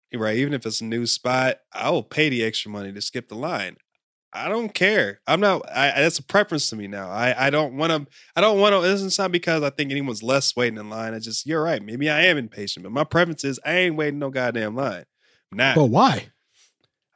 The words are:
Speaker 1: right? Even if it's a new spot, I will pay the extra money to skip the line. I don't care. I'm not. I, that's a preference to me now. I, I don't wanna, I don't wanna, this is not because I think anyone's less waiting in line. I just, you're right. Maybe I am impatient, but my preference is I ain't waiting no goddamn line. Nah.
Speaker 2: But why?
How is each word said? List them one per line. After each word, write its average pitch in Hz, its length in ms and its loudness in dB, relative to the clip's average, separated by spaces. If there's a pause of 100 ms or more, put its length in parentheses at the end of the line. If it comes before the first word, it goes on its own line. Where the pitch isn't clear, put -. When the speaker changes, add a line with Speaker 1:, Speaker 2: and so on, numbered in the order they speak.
(140)
Speaker 1:
right? 110 220 0
Even 143 180 0
if 127 120 -6
it's 110 140 -4
a 113 40 -10
new 117 200 -4
spot, 127 520 0 (160)
I 117 180 -2
will 151 140 0
pay 156 240 0
the 117 160 0
extra 110 260 -4
money 98 220 -10
to 101 80 -12
skip - 280 -8
the 107 60 -16
line. 113 420 -6 (560)
I 123 160 -8
don't 220 240 -4
care. 175 540 0
I'm 165 140 2
not. 196 280 2
I, 135 220 2 (120)
that's 160 180 2
a - 20 -18
preference 196 480 0
to 110 60 -10
me 101 100 -8
now. 98 240 -10
I, 120 360 0
I 139 40 4
don't 143 260 0
wanna, 151 300 -2 (300)
I 170 40 2
don't 208 200 4
wanna, 202 200 6
this 190 220 2
is 190 160 -2
not 190 140 0
because 165 320 0
I 139 60 0
think 139 200 -4
anyone's 135 320 -4
less 131 320 0
waiting 120 240 0
in 107 100 -12
line. 113 260 -6
I 113 40 -8
just, 110 280 -8
you're 156 180 0
right. 147 180 -2
Maybe 123 260 -4
I 151 180 4
am 165 120 4
impatient, 104 460 -8
but 98 80 -10
my 139 100 0
preference 165 400 2
is 139 240 -4
I 151 60 -2
ain't 180 240 2
waiting 147 240 -2
no 139 100 -4
goddamn 117 460 -2
line. 117 280 -4 (460)
Nah. 123 240 2
Speaker 2:
But 151 120 6
why? 139 420 4 (880)